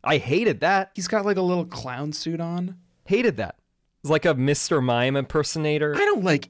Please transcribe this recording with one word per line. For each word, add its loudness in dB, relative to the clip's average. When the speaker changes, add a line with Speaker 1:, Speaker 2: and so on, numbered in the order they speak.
Speaker 1:
I 4
hated 2
that. 2
Speaker 2:
He's -6
got, 0
like, 0
a 2
little 0
clown -8
suit -6
on. -6
Speaker 1:
Hated 2
that. -6
It's -4
like 2
a 4
Mister 0
Mime 2
impersonator. 0
Speaker 2:
I 2
don't 2
like 0